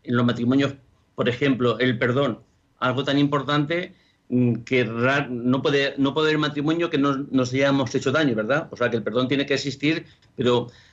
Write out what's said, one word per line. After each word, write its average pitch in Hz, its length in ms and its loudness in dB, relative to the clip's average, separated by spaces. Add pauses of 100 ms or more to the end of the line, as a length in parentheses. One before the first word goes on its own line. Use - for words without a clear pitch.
en 123 140 -2
los 123 80 2
matrimonios, 123 480 2 (400)
por 120 160 0
ejemplo, 120 480 0
el 123 220 0
perdón, 120 400 0 (400)
algo 127 240 -2
tan 143 160 0
importante, 147 720 0 (360)
mm, 120 340 2
que 127 200 2
ra-, 123 460 0
no 123 320 0
puede, 139 360 2
no 135 160 0
puede 156 160 2
haber 156 100 2
matrimonio 151 500 -2
que 156 80 -2
no 139 320 0
nos 127 240 0
hayamos 135 400 2
hecho 139 180 0
daño, 147 220 2
¿verdad? 110 380 -2
O - 60 -16
sea, 120 120 0
que 117 80 -2
el 107 60 -2
perdón 123 240 0
tiene 139 180 0
que 143 80 -2
existir, 143 520 -2 (300)
pero, 120 360 0 (220)